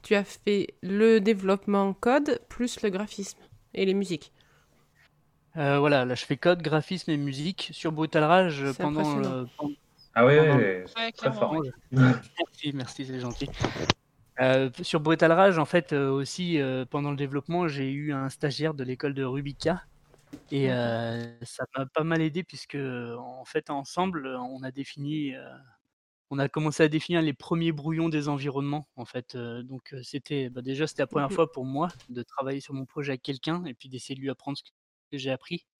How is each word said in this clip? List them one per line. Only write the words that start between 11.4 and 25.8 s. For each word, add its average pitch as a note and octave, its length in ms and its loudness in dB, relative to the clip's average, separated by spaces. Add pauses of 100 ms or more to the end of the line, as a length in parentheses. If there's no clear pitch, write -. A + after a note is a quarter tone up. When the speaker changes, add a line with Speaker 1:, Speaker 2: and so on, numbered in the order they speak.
Speaker 3:
fort. A#2+ 160 2
Speaker 4:
ouais. C#3+ 140 -4 (100)
Speaker 3:
<laughs> - 100 -20
Speaker 2:
Merci, C3 840 2
merci, C3 320 -8
c'est B2+ 140 -8
gentil. C3 280 -6 (920)
Euh, C3 300 4 (120)
sur E3+ 180 0
Brutal D#3+ 320 6
Rage, F#3 260 8
en D3+ 60 4
fait, E3+ 280 0
euh, C#3 180 2
aussi, D3 500 0
euh, C3 240 -2
pendant C#3+ 260 -4
le C#3+ 60 -4
développement, C#3+ 500 -2
j'ai C#3 240 -2
eu D3 220 -4
un C3+ 160 -4
stagiaire C#3+ 440 -2
de C3+ 120 -6
l'école B2+ 300 -4
de C3+ 100 -2
Rubica. C#3+ 580 -2 (680)
Et, C#3 160 2
Speaker 1:
D'accord. B2+ 120 2
Speaker 2:
euh, A#2 540 -2 (100)
ça - 220 -10 (100)
m'a C3 120 -4
pas D3+ 180 -2
mal E3 160 2
aidé D#3+ 240 -2
puisque, - 320 -14
en B2 680 -8
fait, - 240 -4
ensemble, D3+ 560 -4
on C3 360 -8
a C3 80 -6
défini, C#3+ 640 -6
euh, C3 140 -14 (800)